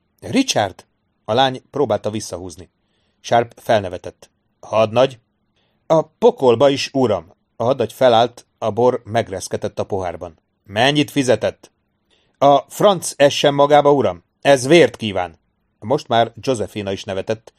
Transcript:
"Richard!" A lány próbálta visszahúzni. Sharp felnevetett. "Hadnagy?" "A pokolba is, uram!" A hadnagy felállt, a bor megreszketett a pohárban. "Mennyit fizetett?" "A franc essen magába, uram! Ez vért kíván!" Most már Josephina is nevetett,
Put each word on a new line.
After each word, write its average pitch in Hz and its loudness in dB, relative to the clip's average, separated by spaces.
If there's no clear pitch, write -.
"Richard!" 117 -4
A 107 -6
lány 127 -2
próbálta 110 -4
visszahúzni. 90 -12
Sharp 120 0
felnevetett. 92 -6
"Hadnagy?" 113 -2
"A 160 2
pokolba 139 2
is, 139 -4
uram!" 104 -2
A 117 -6
hadnagy 117 -2
felállt, 120 2
a 113 -4
bor 120 0
megreszketett 104 -6
a 101 -6
pohárban. 87 -10
"Mennyit 131 0
fizetett?" 117 -2
"A 139 4
franc 175 -2
essen 143 2
magába, 143 4
uram! 104 -2
Ez 135 2
vért 139 4
kíván!" 92 -6
Most 131 -6
már 113 2
Josephina 104 -6
is 98 -10
nevetett, 98 -8